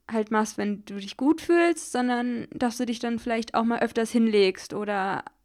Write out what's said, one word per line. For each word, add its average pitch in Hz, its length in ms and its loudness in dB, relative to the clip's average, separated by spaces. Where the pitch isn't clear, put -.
halt 220 200 -2
machst, 220 260 0
wenn 208 300 -4
du 202 100 -12
dich 202 200 -10
gut 320 260 2
fühlst, 339 500 2
sondern 247 580 -2
dass 240 280 -2
du 247 80 0
dich 233 120 -4
dann 233 200 -2
vielleicht 226 360 -4
auch 226 100 4
mal 233 160 0
öfters 226 300 0
hinlegst 208 640 4
oder 202 520 -4